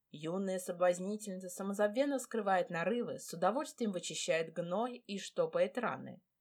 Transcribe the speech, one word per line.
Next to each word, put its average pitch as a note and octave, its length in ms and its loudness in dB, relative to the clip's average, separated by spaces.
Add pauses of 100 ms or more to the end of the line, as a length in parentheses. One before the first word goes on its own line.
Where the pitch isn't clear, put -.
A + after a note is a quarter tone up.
(120)
Юная F#3 480 -2
соблазнительница F#3 880 0
самозабвенно G#3 720 2
скрывает G3 500 0
нарывы, F3 480 0
с - 160 -12
удовольствием G#3+ 580 0
вычищает E3 600 -2
гной G3+ 440 -2 (100)
и G3+ 100 -4
штопает F3 600 0
раны. C#3+ 440 -2 (200)